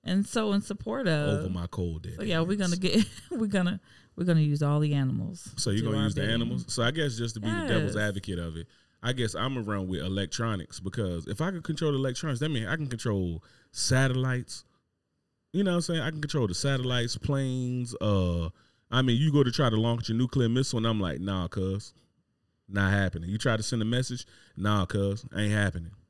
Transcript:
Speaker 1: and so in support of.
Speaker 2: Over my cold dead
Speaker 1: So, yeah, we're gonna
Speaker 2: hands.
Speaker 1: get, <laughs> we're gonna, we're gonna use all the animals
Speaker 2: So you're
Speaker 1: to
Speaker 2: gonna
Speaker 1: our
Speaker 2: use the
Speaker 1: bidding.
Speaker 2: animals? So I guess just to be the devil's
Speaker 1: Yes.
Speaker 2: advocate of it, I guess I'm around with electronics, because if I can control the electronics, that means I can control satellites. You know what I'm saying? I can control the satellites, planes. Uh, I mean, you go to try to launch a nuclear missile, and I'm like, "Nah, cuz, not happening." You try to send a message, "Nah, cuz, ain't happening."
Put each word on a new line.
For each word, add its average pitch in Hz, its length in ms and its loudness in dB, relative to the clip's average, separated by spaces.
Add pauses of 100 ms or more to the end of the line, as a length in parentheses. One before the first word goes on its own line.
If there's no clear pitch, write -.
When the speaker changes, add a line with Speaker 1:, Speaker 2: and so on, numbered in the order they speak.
Speaker 1:
and 196 240 2
so 214 260 0
in 202 100 2
support 220 440 -4
of. 147 340 2
Speaker 2:
Over 95 100 -4
my 87 180 -4
cold 85 340 -4
dead - 140 -10
Speaker 1:
So, - 60 -8
yeah, 175 180 0
we're 180 160 0
gonna 185 140 0
Speaker 2:
hands. 175 80 0
Speaker 1:
get, 196 280 4 (240)
<laughs> - 0 -
we're 226 160 -2
gonna, 190 340 0 (360)
we're 180 80 -2
gonna 165 160 6
use 147 220 2
all 147 180 4
the 147 140 2
animals 139 640 -2
Speaker 2:
So - 140 0
you're 101 100 4
Speaker 1:
to 113 60 0
Speaker 2:
gonna 107 120 2
Speaker 1:
our 104 60 2
Speaker 2:
use 104 100 2
the 98 80 0
Speaker 1:
bidding. 110 120 0
Speaker 2:
animals? 117 380 -2
So 123 100 0
I 120 80 4
guess 147 260 -2
just 117 180 -4
to 110 60 -8
be 107 100 -2
the 101 180 -2
devil's - 260 2
Speaker 1:
Yes. 104 140 0
Speaker 2:
advocate 95 300 -4
of 82 180 -6
it, 82 100 -8 (360)
I 123 100 -2
guess 120 220 -2
I'm 127 240 -2
around 101 300 -4
with 87 120 -2
electronics, 95 800 -4
because 90 480 -4
if 107 120 -6
I 170 100 0
can 175 120 -8
control 151 300 -2
the 135 60 0
electronics, 131 420 -2
that 156 80 -2
means 117 180 -2
I 147 100 -2
can 151 120 -4
control 98 560 -2 (260)
satellites. 127 920 0 (880)
You 190 120 0
know 180 80 2
what 175 40 2
I'm 175 60 4
saying? 165 180 -2
I 139 100 -2
can 156 100 -8
control 143 280 0
the 87 60 -2
satellites, 127 640 0
planes. 127 840 -2
Uh, 90 480 2 (420)
I 127 120 4
mean, 120 180 4
you 156 100 4
go 143 140 6
to 123 80 2
try 135 180 2
to 110 60 2
launch 117 320 2
a 113 60 0
nuclear 123 340 2
missile, 127 300 2
and 113 80 0
I'm 110 140 2
like, 82 200 -2
"Nah, 92 280 -2
cuz, 95 440 -4 (760)
not 98 220 2
happening." 92 380 2
You 104 100 -2
try 113 180 2
to 110 60 -2
send 117 200 -2
a - 20 0
message, 123 400 -2 (320)
"Nah, 101 300 2
cuz, 98 400 0 (100)
ain't 104 160 2
happening." 87 380 0 (200)